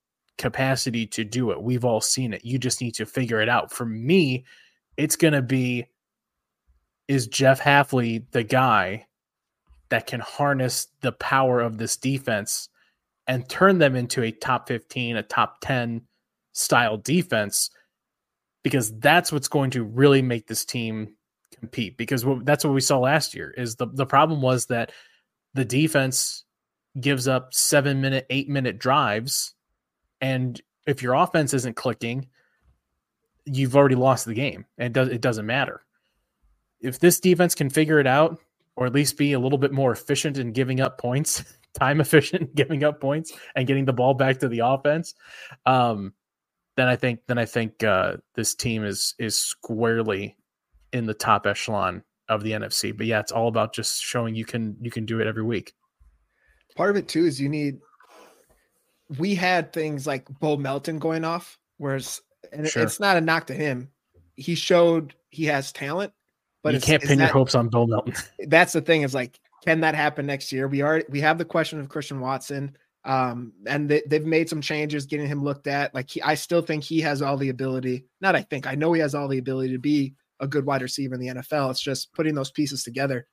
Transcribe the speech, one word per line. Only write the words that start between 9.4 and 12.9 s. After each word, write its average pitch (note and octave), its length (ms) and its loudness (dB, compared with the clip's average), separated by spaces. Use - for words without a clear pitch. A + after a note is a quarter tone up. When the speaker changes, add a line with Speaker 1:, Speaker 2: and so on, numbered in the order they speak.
Speaker 1:
that A#2 160 0
can A#2+ 140 -6
harness C3+ 680 -2
the B2 120 -2
power C3 480 2
of A2+ 180 -2
this A2 180 -4
defense C3 720 -4